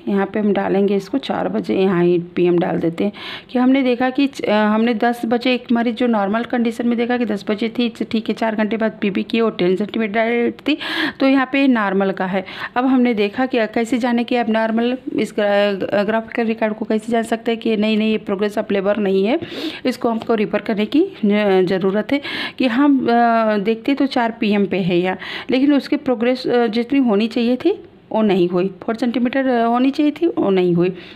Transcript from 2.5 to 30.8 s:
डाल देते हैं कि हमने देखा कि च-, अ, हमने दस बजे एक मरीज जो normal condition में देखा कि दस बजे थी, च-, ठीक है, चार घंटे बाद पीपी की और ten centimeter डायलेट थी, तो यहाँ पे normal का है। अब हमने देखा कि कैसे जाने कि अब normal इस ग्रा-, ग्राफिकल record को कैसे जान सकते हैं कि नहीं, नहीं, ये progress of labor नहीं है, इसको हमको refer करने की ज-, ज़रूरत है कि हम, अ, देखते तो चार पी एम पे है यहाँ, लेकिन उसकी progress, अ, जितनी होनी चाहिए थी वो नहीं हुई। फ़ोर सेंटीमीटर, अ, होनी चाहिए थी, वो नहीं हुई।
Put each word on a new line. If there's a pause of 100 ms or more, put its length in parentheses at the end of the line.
डाल
देते
हैं (380)
कि
हमने
देखा
कि
च-,
अ,
हमने
दस
बजे
एक
मरीज
जो
normal
condition
में
देखा
कि
दस
बजे
थी,
च-,
ठीक
है,
चार
घंटे
बाद
पीपी
की
और
ten
centimeter
डायलेट (140)
थी, (420)
तो
यहाँ
पे
normal
का
है। (300)
अब
हमने
देखा
कि (100)
कैसे
जाने
कि
अब
normal (180)
इस
ग्रा-,
ग्राफिकल
record
को
कैसे
जान
सकते
हैं
कि
नहीं,
नहीं,
ये
progress
of
labor
नहीं
है, (460)
इसको
हमको
refer
करने
की (200)
ज-,
ज़रूरत
है (360)
कि
हम,
अ,
देखते
तो
चार
पी
एम
पे
है
यहाँ, (340)
लेकिन
उसकी
progress,
अ,
जितनी
होनी
चाहिए
थी (280)
वो
नहीं
हुई।
फ़ोर
सेंटीमीटर,
अ,
होनी
चाहिए
थी,
वो
नहीं
हुई। (260)